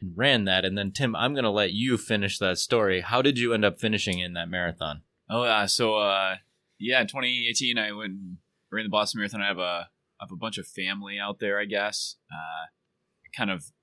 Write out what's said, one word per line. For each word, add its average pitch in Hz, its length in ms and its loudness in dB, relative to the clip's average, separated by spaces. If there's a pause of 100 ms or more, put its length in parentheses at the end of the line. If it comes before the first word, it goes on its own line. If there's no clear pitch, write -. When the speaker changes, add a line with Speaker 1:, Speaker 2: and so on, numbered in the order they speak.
Speaker 1:
and 90 160 -8
ran 123 260 4
that. 92 220 4
And 95 120 -2
then, 101 140 -2
Tim, 120 240 0
I'm 127 180 0
gonna 123 160 2
let 101 220 2
you 117 260 2
finish 101 420 -2
that 92 180 2
story. 98 420 2
How 120 220 2
did 135 180 4
you 117 140 2
end 107 100 4
up 98 160 4
finishing 104 400 0
in 87 140 -6
that 85 160 -6
marathon? 82 540 -4 (260)
Speaker 2:
Oh, 113 140 0
uh, 107 220 4
so, 110 300 2
uh, 98 400 2 (420)
yeah, 127 220 2
in 107 80 2
twenty 123 400 -2
eighteen, 120 300 0
I 107 160 0
went 104 180 -6
and 95 260 -12 (320)
ran 110 140 -4
the 107 60 -6
Boston 107 300 2
Marathon. 104 220 -4
I 101 60 0
have 92 120 0
a, 87 280 -2 (320)
I - 60 -16
have 92 80 -14
a - 20 -10
bunch 107 220 -6
of 95 100 -10
family 98 500 -6
out 101 220 -6
there, 101 180 0
I 104 60 0
guess. 104 540 -4 (120)
Uh, 80 380 -10 (720)
kind 107 140 -2
of, 85 120 -6 (200)